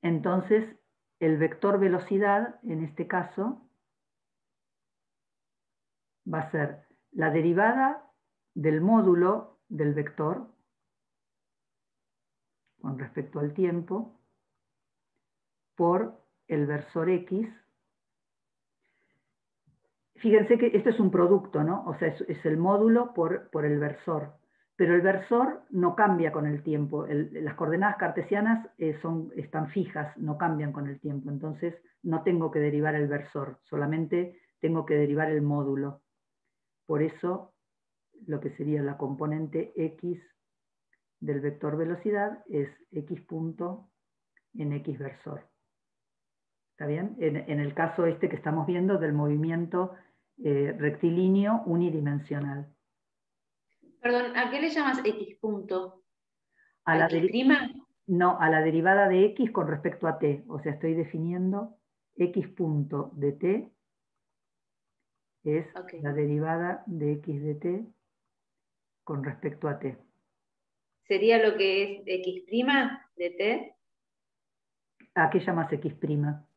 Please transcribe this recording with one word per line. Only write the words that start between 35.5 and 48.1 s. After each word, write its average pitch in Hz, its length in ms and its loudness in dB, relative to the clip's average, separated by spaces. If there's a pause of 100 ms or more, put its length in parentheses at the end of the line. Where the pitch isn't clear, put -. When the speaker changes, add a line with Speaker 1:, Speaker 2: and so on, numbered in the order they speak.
Speaker 1:
Por 151 160 0
eso, 180 520 -4 (720)
lo 147 140 -4
que 147 160 -6
sería 151 260 -2
la 143 140 -4
componente 151 800 -6
X 170 440 -6 (1000)
del 143 200 -4
vector 147 360 -4
velocidad 202 720 -2
es 143 200 -2 (240)
X 156 300 -8
punto 165 680 -8 (640)
en 147 200 -4
X 143 240 -8
versor. 139 500 -14 (1200)
¿Está 151 140 -8
bien? 175 320 -4
En, 156 180 0
en 147 220 -4
el 143 160 -2
caso 165 320 0
este 165 220 0